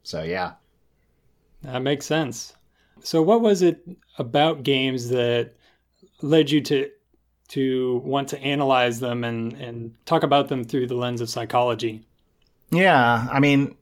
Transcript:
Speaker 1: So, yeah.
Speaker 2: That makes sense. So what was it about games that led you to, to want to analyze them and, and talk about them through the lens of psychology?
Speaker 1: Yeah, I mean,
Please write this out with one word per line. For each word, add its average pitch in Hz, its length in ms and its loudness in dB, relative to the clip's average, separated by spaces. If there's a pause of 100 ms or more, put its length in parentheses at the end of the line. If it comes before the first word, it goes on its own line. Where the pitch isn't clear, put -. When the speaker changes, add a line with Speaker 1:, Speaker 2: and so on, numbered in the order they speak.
Speaker 1:
So, - 220 -10
yeah. 85 300 -6 (1080)
Speaker 2:
That 127 220 -8
makes 143 240 -4
sense. 147 480 -4 (460)
So 165 200 0
what 208 180 4
was 202 220 2
it 170 260 2 (300)
about 143 460 0
games 131 440 -2
that 120 460 0 (680)
led 151 300 4
you 151 80 4
to, 135 300 0 (580)
to 127 560 -2
want 135 240 -4
to 139 140 -10
analyze 135 580 2
them 120 240 -4
and, 117 300 -6
and 117 420 -14 (100)
talk 165 180 0
about 139 260 2
them 127 160 -4
through 123 220 -2
the 120 80 -6
lens 123 260 -4
of 117 80 -6
psychology? 117 760 -2 (640)
Speaker 1:
Yeah, 127 600 4
I 139 80 0
mean, 143 420 2